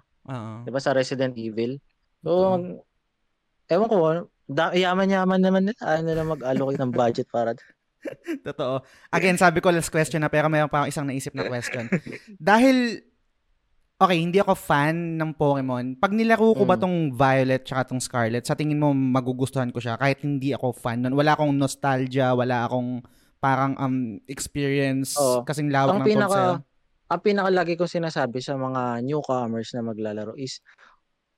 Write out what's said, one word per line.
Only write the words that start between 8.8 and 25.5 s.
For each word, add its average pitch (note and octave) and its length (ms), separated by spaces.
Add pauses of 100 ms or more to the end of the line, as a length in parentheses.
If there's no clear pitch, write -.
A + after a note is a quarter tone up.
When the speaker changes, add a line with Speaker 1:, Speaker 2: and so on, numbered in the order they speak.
Speaker 1:
Again, F3+ 260
sabi F3 240
ko F3+ 140
last E3+ 160
question D#3+ 320
na, D3+ 80
pero D3+ 180
mayroon D3+ 220
pa C#3+ 160
akong C3+ 80
isang D3 160
naisip C3+ 240
na C3+ 120
question. B2 420 (280)
Speaker 2:
<laughs> - 220
Speaker 1:
Dahil, A#3 640 (1000)
okay, F3+ 220
hindi E3+ 200
ako G3 160
fan E3 600
ng D#3+ 180
Pokemon. C3 640
Pag G3 140
nilaro A3+ 420
ko G#3+ 100
ba F3+ 120
Speaker 2:
Mm. G#3+ 80
Speaker 1:
tong F3+ 140 (160)
Violet C3 500
tsaka C3 240
tong C3 120
Scarlet, A#2+ 440
sa D3+ 120
tingin D3+ 240
mo D3 120
magugustuhan B2+ 800
ko B2 80
siya A#2 160
kahit C3+ 260
hindi C#3 300
ako B2+ 220
fan A#2 280
nun? B2+ 140
Wala D3 200
akong D3+ 180
nostalgia, C3+ 800
wala A#2+ 340
akong B2 360 (360)
parang, C3+ 380
um, B2+ 420 (100)
experience C#3 840
Speaker 2:
Oo. B2+ 280
Speaker 1:
kasing D3 260